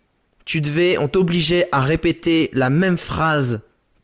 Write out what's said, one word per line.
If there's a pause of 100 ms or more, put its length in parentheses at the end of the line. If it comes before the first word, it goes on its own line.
(440)
tu
devais,
on
t'obligeait
à
répéter
la
même
phrase (440)